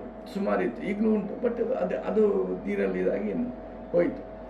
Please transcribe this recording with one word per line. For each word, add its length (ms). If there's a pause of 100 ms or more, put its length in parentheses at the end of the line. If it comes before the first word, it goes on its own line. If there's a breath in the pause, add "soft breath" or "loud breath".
(340)
ಸುಮಾರು 280
ಇತ್ತು, 260
ಈಗಲೂ 260
ಉಂಟು, 340
but 260
ಅದು, 260
ಅದು 220 (460)
ನೀರಲ್ಲಿ 320
ಇದಾಗಿ 320 (600)
ಹೋಯ್ತು. 400 (180)